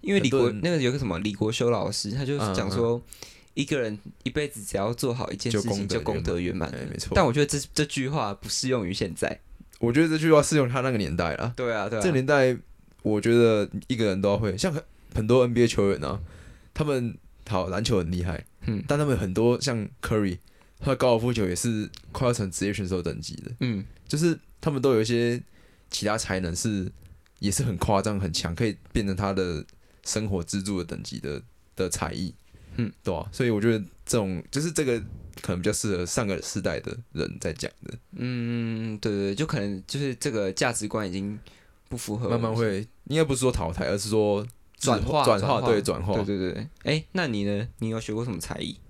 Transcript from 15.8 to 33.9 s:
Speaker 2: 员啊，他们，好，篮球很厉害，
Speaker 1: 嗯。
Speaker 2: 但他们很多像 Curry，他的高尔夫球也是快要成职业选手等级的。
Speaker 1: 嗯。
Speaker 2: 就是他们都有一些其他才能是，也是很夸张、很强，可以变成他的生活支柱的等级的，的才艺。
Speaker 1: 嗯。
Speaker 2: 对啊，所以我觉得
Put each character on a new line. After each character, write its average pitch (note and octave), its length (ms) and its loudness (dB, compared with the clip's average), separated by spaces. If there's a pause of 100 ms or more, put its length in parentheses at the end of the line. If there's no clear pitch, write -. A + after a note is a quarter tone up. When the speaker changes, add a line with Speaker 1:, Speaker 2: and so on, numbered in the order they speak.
Speaker 2:
员 D2+ 140 0
啊， D#2+ 160 -4 (540)
他 D#3 100 0
们， B2+ 340 0 (300)
好， F#2 220 0
篮 F#2 120 -2
球 A2 180 2
很 E2+ 120 0
厉 F2+ 120 -2
害， E2 220 -4 (200)
Speaker 1:
嗯。 G#2+ 240 -2
Speaker 2:
但 C#3+ 100 4
他 D3+ 60 4
们 C3 120 2
很 F#2+ 160 -2
多 A#2 280 4
像 A#2+ 260 -2 (140)
Curry， G2+ 360 0 (440)
他 - 60 -2
的 C3+ 100 2
高 B2+ 160 4
尔 A#2 60 4
夫 B2 120 2
球 A2+ 160 0
也 F2+ 80 0
是 G#2+ 340 -2 (220)
快 - 160 0
要 A#2+ 60 4
成 G2+ 180 -2
职 G2+ 140 -2
业 G2+ 80 0
选 G2 120 -2
手 F2+ 160 -2
等 E2 200 -4
级 - 160 -10
的。 - 140 -12 (100)
Speaker 1:
嗯。 A2 240 -2 (200)
Speaker 2:
就 D3 120 -2
是 D#3+ 200 2 (220)
他 - 100 -2
们 C3+ 120 -2
都 C3 140 6
有 A2 60 4
一 A2 40 2
些 A#2+ 360 2 (480)
其 - 160 -4
他 G#2 120 2
才 F#2+ 240 -2
能 E2+ 120 -2
是， G2+ 380 -2 (480)
也 G2+ 100 0
是 C3 140 0
很 G#2+ 140 0
夸 G2 240 4
张、 G#2 180 0
很 F2+ 140 -2
强， E2+ 200 -2
可 A#2 120 0
以 G#2 100 -2 (160)
变 G#2+ 160 0
成 F#2+ 80 0
他 G2 160 0
的 F2+ 340 -2 (380)
生 A2 240 -2
活 F#2+ 160 -2
支 G2 180 -4
柱 F#2+ 180 -2
的 F2 40 -4
等 - 180 -8
级 - 200 -10
的， C#2 200 -6 (360)
的 F#2 120 -2
才 - 220 -4
艺。 F2 240 -6 (420)
Speaker 1:
嗯。 A#2 140 -2 (120)
Speaker 2:
对 F2+ 120 -2
啊， - 160 -6
所 C3 140 -2
以 A#2+ 40 2
我 G#2+ 120 2
觉 A#2 100 4
得 A2 80 2 (260)